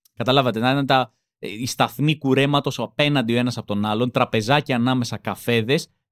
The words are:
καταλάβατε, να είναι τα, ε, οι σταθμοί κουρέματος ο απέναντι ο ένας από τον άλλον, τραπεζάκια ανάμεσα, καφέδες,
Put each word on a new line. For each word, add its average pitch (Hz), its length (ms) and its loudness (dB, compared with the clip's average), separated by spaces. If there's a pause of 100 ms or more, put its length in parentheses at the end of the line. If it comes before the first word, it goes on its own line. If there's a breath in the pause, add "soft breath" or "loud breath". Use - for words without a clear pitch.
(140)
καταλάβατε, 127 460 2
να 123 100 2
είναι 139 140 0
τα, 131 300 0 (240)
ε, - 100 -10
οι 107 180 -8
σταθμοί 143 520 0
κουρέματος 135 600 0
ο 123 40 -4
απέναντι 131 520 0
ο 120 40 2
ένας 120 180 -2
από 113 100 -10
τον 104 180 -2
άλλον, 110 260 0
τραπεζάκια 123 680 0
ανάμεσα, 120 400 0
καφέδες, 117 720 -2 (240)